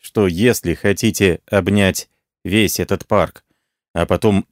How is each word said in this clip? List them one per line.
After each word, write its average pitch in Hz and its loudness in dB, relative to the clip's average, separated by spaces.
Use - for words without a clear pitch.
что - -2
если 90 0
хотите 98 0
обнять 95 0
весь 101 0
этот - -4
парк, - -2
а 85 -2
потом 98 2